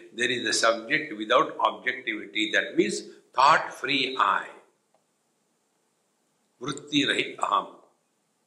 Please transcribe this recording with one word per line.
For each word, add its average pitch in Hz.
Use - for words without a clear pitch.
there 120
is 117
a 107
subject 113
without 113
objectivity, 110
that 101
means 202
thought-free 131
eye. 95
Vritti 143
rahit 110
aham. -